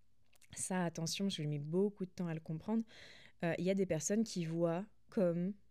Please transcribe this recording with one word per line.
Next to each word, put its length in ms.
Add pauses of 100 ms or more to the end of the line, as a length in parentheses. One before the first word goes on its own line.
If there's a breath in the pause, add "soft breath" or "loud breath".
(540)
ça, 300
attention, 400
parce 140
que 40
j'ai 60
mis 100
beaucoup 460
de 60
temps 180
à 60
le 60
comprendre, 440 (580 loud breath)
euh, 160
il 60
y 60
a 40
des 120
personnes 360
qui 220
voient 420 (220)
comme 440 (180)